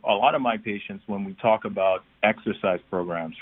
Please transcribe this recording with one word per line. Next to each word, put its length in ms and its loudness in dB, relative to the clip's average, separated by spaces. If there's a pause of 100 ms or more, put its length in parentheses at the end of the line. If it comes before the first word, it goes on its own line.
a 100 2
lot 220 4
of 60 0
my 160 0
patients, 500 -8
when 160 -4
we 100 -8
talk 320 2
about 380 0 (180)
exercise 580 0 (100)
programs, 520 -4